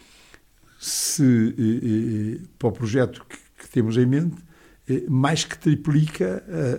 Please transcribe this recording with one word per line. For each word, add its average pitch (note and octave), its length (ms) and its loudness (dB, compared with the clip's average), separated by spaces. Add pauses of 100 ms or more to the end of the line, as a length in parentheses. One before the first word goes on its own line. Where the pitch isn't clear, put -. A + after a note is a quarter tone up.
(800)
se, - 440 -2 (340)
eh, A2 840 -2
eh, - 40 -20 (100)
para A#2+ 120 0
o - 20 -6
projeto A#2 560 -2
que, - 100 -20 (260)
que - 60 -20
temos A2+ 280 0
em B2 80 6
mente, D3+ 320 0 (500)
eh, C3 220 -2
mais C#3+ 340 2
que - 140 -10
triplica D#3+ 840 0 (380)